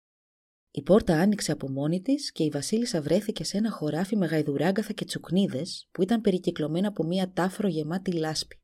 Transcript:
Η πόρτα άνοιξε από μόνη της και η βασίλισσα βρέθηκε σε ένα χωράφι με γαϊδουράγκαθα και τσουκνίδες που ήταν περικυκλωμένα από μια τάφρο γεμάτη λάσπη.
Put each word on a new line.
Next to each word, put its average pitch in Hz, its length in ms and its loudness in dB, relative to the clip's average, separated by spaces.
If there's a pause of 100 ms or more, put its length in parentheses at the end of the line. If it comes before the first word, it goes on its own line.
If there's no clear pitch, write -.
(720)
Η 139 120 -6
πόρτα 180 340 6
άνοιξε 196 360 2
από 139 180 -4
μόνη 147 320 -2
της 277 300 -2
και - 100 -2
η 151 60 2
βασίλισσα 165 540 -2
βρέθηκε 208 420 0
σε - 120 -4
ένα 220 140 0
χωράφι 160 460 -2
με 185 100 4
γαϊδουράγκαθα 156 680 0
και - 120 -8
τσουκνίδες - 880 -2
που - 100 -2
ήταν 220 180 2
περικυκλωμένα 180 680 0
από 202 160 -2
μια 185 280 0
τάφρο 190 360 0
γεμάτη 165 440 -2
λάσπη. 156 520 -2